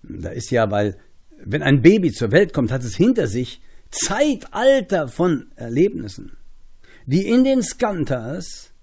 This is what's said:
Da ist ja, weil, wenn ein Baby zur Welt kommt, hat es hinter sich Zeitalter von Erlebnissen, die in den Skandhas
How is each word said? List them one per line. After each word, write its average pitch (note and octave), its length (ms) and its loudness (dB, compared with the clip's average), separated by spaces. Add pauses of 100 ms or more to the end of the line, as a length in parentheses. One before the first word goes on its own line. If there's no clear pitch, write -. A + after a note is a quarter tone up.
Da E2+ 260 -10
ist G#2 220 -8
ja, A2+ 180 2
weil, G#2 280 -2 (460)
wenn D3+ 200 -6
ein C#3 180 4
Baby F3+ 300 6
zur - 200 -4
Welt F3+ 220 4
kommt, B2+ 180 0
hat B2+ 120 -4
es A2+ 120 -8
hinter G#3+ 320 2
sich - 340 -6 (280)
Zeitalter A3+ 1160 0
von E3 480 -2
Erlebnissen, A#2 840 -4 (720)
die F#3 200 0
in B3 160 4
den C4 200 2
Skandhas D#3+ 1080 -6 (120)